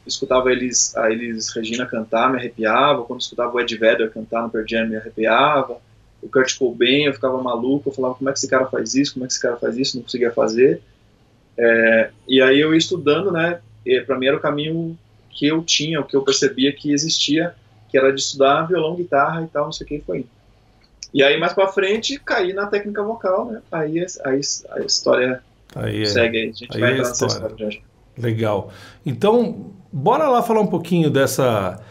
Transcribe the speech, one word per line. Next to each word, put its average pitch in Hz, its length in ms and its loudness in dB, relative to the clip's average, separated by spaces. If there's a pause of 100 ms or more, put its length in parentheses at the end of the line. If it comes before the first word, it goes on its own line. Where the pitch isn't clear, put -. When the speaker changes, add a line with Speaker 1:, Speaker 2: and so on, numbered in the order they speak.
Speaker 1:
escutava 127 460 2
eles, 123 460 -2
a 113 140 2
Elis 113 420 -6
Regina 117 320 -6
cantar, 117 460 0
me 131 60 0
arrepiava, 123 640 0
quando 123 160 -10
eu - 40 -8
escutava 120 320 -4
o 120 40 0
Ed 117 180 -2
Vedder 113 340 2
cantar 117 320 -6
no 113 60 -6
Pearl 110 180 -4
Jam, 113 200 -2
me 110 100 -4
arrepiava, 117 800 0 (440)
o - 80 -14
Kurt - 280 2
Cobain, 123 480 2
eu 139 80 0
ficava 127 280 -2
maluco, 127 480 -2
eu - 40 -2
falava, 127 220 -4
"Como 135 140 -4
é 139 40 0
que - 60 -6
esse 135 80 -4
cara 131 200 2
faz 117 260 -4
isso? 143 200 0
Como 127 120 -8
é - 20 -6
que - 60 -6
esse - 80 -4
cara - 160 0
faz 117 200 -2
isso?" 131 200 -2
Não 117 60 -10
conseguia 120 280 -2
fazer. 117 500 2 (760)
É, 113 540 4 (160)
e 131 140 6
aí 135 180 6
eu 156 140 4
ia 165 40 6
estudando, 160 540 0
né? 170 280 0 (240)
E 123 180 2
pra 131 180 -2
mim 127 80 0
era 147 100 4
o - 20 -10
caminho 160 580 -4 (340)
que - 160 -2
eu 165 160 0
tinha, 160 360 -2
o 135 40 -2
que - 120 -4
eu 135 60 2
percebia 135 500 0
que 147 220 -6
existia, 156 640 0 (340)
que 135 80 2
era 135 160 4
de 135 80 -6
estudar 143 460 2
violão, 170 280 -2
guitarra 160 460 0
e 160 60 -6
tal, 147 180 -4
não 160 60 -8
sei 156 140 -12
o - 20 -16
que, 147 80 -8
e 147 60 -8
foi 170 180 -6
indo. 123 80 -10 (840)
E 135 100 4
aí, 151 160 4
mais 175 140 0
pra 190 140 4
frente, 220 520 -2
caí 190 340 -2
na 202 140 -4
técnica 208 360 -4
vocal, 220 480 -2
né? 226 100 -12 (100)
Aí, 165 340 -4 (180)
aí 135 160 0 (300)
a 135 120 -8
história 127 600 0 (340)
Speaker 2:
Aí 107 280 -4
é. - 20 0
Speaker 1:
segue 117 320 2
aí, 113 60 0
a 110 80 -6
gente 120 240 -14
Speaker 2:
Aí 110 40 -4
Speaker 1:
vai 120 120 2
Speaker 2:
é - 20 2
Speaker 1:
entrar 131 140 0
nessa - 180 -2
Speaker 2:
história. 110 280 -4
Speaker 1:
história 107 180 -8
já, - 80 -12
já. - 20 -20 (360)
Speaker 2:
Legal. 110 540 -2 (320)
Então, 202 680 0 (200)
bora 247 380 2
lá 240 140 2
falar 226 180 2
um 196 60 2
pouquinho 165 420 0
dessa, 120 800 0